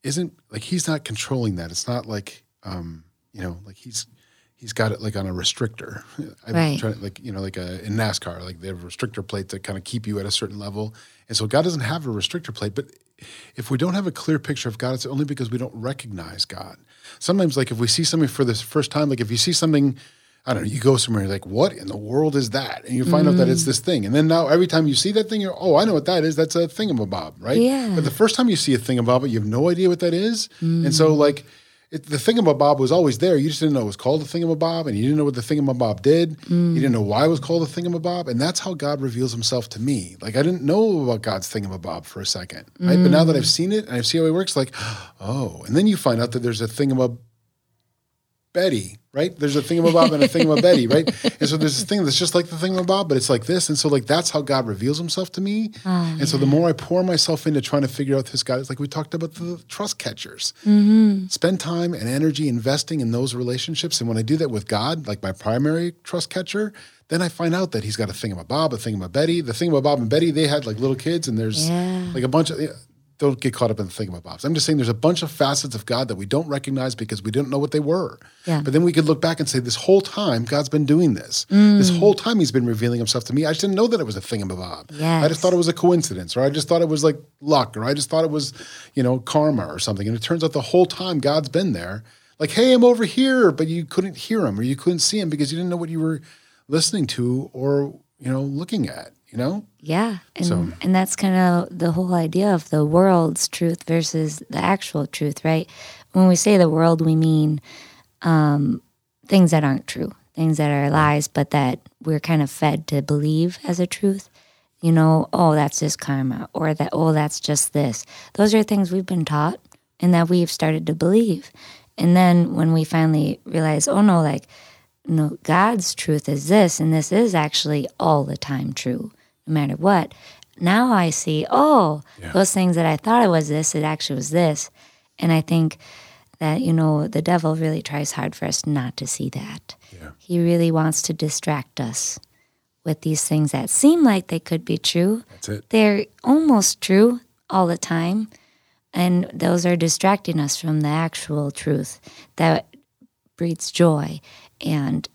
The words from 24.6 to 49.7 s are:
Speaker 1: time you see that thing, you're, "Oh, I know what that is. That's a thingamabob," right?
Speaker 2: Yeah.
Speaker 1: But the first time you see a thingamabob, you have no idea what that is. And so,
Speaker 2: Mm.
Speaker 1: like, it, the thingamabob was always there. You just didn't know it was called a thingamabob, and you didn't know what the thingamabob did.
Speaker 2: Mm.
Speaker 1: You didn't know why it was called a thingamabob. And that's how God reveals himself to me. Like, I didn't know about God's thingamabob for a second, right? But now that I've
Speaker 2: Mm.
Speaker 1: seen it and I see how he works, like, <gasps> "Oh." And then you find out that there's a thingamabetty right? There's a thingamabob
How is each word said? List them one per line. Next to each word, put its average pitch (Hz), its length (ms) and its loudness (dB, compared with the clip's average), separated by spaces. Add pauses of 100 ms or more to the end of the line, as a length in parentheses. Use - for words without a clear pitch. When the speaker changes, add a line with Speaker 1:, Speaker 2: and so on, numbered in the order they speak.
Speaker 1:
time 160 200 2
you 135 80 2
see 202 180 0
that 220 160 0
thing, 214 120 -2
you're, - 180 -6
"Oh, 180 160 4
I 180 100 6
know 214 80 2
what 147 120 0
that 175 180 2
is. 160 140 0
That's 160 180 0
a 170 120 0
thingamabob," 113 720 -4
right? 135 220 0
Speaker 2:
Yeah. 254 320 0
Speaker 1:
But 160 120 0
the - 60 -2
first 214 240 2
time 247 140 2
you 185 60 2
see 139 180 0
a 123 60 2
thingamabob, 127 500 0
you 113 100 -2
have 104 80 -2
no 127 220 0
idea 180 200 2
what 175 100 0
that 175 140 0
is. 214 340 -2 (140)
And 165 340 0
so, 160 180 6
Speaker 2:
Mm. 147 40 4
Speaker 1:
like, 147 280 2 (460)
it, 156 140 -10
the 147 120 -6
thingamabob 147 600 4
was 131 120 2
always 156 260 2
there. 180 180 2
You 147 140 2
just 151 100 -6
didn't 156 140 2
know 131 80 0
it 107 40 -2
was 101 120 -6
called 151 240 0
a 143 40 -10
thingamabob, 165 600 -2
and 110 80 -4
you 107 80 -2
didn't 147 140 2
know 151 80 2
what 143 100 0
the 123 60 -6
thingamabob 123 640 -2
did. 160 380 4
Speaker 2:
Mm. 175 340 2
Speaker 1:
You 160 60 0
didn't 135 120 2
know 113 80 0
why 104 240 2
it 160 40 4
was 156 100 0
called 165 240 -2
a - 80 0
thingamabob. 175 580 -4
And 117 100 -2
that's 165 220 -2
how 185 140 -6
God 143 260 -4
reveals 123 320 -4
himself 117 360 -4
to 104 120 -12
me. 117 400 -4
Like, 107 160 -8
I 135 60 2
didn't 175 180 0
know 185 420 0
about 117 200 -2
God's 98 280 -6
thingamabob 95 540 -8
for - 160 -14
a 92 60 -10
second, - 380 -10 (140)
right? 180 220 4
But 180 100 8
now 156 140 6
that 160 100 4
I've 131 80 0
Speaker 2:
Mm. - 40 0
Speaker 1:
seen 185 260 0
it 214 140 -4
and 123 80 -8
I 120 60 -2
see 165 180 -2
how 165 60 2
he 160 60 2
works, 185 240 -2
like, 135 180 -2 (240)
<gasps> - 220 -20
"Oh." 117 480 -6
And 110 80 -2
then 190 100 4
you 208 120 4
find 117 240 0
out 117 100 -2
that 123 120 -4
there's 117 180 -2
a 113 60 -4
thingamabetty 127 500 0 (1900)
right? 165 280 -2
There's 143 160 0
a 147 60 2
thingamabob 165 500 2